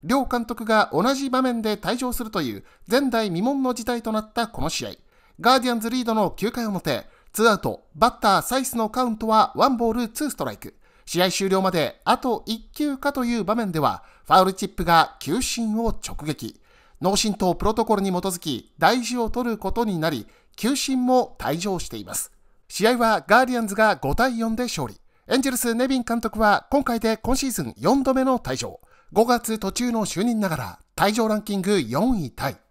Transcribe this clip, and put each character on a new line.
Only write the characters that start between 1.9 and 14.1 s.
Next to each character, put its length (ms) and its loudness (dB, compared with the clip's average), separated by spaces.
場 180 -4
す 100 -4
る 60 -8
と 120 -2
い 160 -4
う 60 -16
前 200 2
代 200 0
未 120 -2
聞 140 0
の 180 0
事 120 -8
態 180 -4
と 80 -4
な 100 -2
っ 120 -14
た 140 -2
こ 140 -8
の 80 -2
試 180 -6
合。 40 -12
ガ 180 6
ー 40 4
デ 80 0
ィ 20 0
ア 20 0
ン 60 -2
ズ 100 -4
リ 140 -2
ー 20 -4
ド 80 0
の 160 2
九 220 -4
回 160 -4
表、 400 -4
ツ 100 0
ー 60 8
ア 40 6
ウ 60 0
ト、 260 -6
バ 160 4
ッ 80 -20
タ 200 4
ー 40 0
サ 160 0
イ 60 -2
ス 120 -6
の 120 0
カ 140 -2
ウ 60 0
ン 80 -4
ト 100 -6
は 280 4
ワ 120 4
ン 100 2
ボ 120 0
ー 40 -2
ル 160 -2
ツ 160 -6
ー 40 -2
ス 60 -10
ト 100 -4
ラ 60 -6
イ 60 -14
ク。 180 -18
試 160 2
合 80 2
終 180 -2
了 120 4
ま 100 2
で 340 -2
あ 140 2
と 260 -2
一 240 -8
球 280 -4
か 160 -2
と 120 -2
い 120 0
う 60 -2
場 120 0
面 160 -2
で 80 -2
は、 240 0